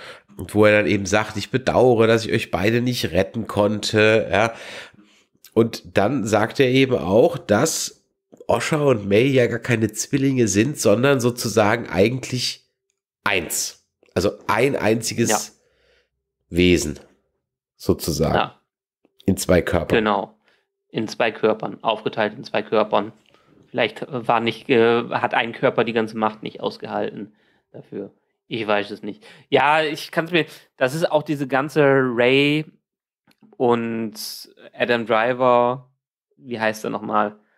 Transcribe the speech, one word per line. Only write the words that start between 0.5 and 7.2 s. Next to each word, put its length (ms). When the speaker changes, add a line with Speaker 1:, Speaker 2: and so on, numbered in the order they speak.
Speaker 1:
wo 100
er 120
dann 120
eben 160
sagt, 300
„Ich 160
bedauere, 560
dass 180
ich 60
euch 180
beide 300
nicht 320
retten 340
konnte“, 840
ja. 220
Und 440
dann 280
sagt 360
er 80
eben 260
auch, 420